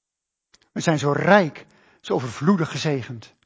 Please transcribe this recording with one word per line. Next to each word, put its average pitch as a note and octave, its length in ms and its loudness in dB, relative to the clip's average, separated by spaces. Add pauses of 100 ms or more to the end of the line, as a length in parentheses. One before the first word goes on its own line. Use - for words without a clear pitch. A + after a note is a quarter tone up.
(720)
We - 80 -6
zijn D#3+ 180 2
zo C#3+ 140 0
rijk, D#3 540 2 (340)
zo - 140 -4
overvloedig D#3 560 0
gezegend. C3 640 -6 (120)